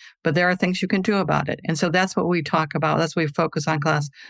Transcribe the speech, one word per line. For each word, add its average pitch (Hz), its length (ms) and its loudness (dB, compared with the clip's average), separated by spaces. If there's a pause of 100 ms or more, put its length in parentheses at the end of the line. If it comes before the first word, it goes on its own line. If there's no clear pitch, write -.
(240)
but 160 100 2
there 180 160 4
are 180 60 0
things 185 260 0
you 180 60 -2
can 190 140 0
do 202 140 0
about 156 320 0
it. - 160 -6
And 165 140 -2
so 170 100 2
that's 185 280 0
what 170 120 0
we 175 140 2
talk 160 320 0
about. 156 240 0
That's 165 180 0
what 170 60 0
we 151 60 0
focus 160 400 -2
on 156 120 0
class. 147 300 0 (200)